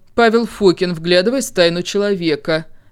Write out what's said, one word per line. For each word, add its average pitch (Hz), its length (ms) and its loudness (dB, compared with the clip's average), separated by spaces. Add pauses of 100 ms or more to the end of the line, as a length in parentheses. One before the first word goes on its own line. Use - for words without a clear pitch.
(140)
Павел 233 320 2
Фокин, 185 480 0
«Вглядываясь 180 560 0
в - 40 -16
тайну 175 300 0
человека». 170 800 -2 (260)